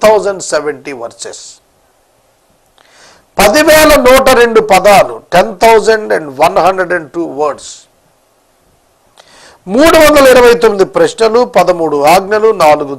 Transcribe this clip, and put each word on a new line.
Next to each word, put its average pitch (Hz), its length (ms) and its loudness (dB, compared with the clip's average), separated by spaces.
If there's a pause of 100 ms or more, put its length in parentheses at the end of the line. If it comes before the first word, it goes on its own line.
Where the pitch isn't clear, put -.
థౌజండ్ 196 480 0
సెవెంటీ 143 500 -8
వర్సెస్, - 400 -16 (2000)
పది 214 300 0
వేల 311 220 4 (160)
నూట 262 200 2 (140)
రెండు 226 200 2 (120)
పదాలు, 185 420 2 (180)
టెన్ 196 180 0 (120)
థౌజండ్ 214 540 0
అండ్ 156 120 -12 (120)
వన్ 185 240 0
హండ్రెడ్ 185 320 -2
అండ్ 156 180 -12
టూ 170 80 -6 (160)
వర్డ్స్, - 320 -6 (2000)
మూడు 320 280 2
వందల 294 300 2
ఇరవై 240 200 4 (100)
తొమ్మిది 202 240 0 (100)
ప్రశ్నలు, 220 440 0 (160)
పదమూడు 170 420 -2 (140)
ఆజ్ఞలు, 214 380 0 (140)
నాలుగు 147 340 0